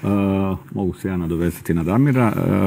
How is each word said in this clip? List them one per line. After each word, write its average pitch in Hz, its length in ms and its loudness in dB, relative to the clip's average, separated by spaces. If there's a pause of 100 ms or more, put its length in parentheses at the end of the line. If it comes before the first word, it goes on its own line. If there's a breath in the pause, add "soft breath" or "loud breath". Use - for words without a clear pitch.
E, 101 40 -4 (680)
mogu 92 200 -2
se - 140 -8
ja 92 100 -4
nadovezati 85 560 -2
na 82 100 0
Damira, 123 500 2 (340)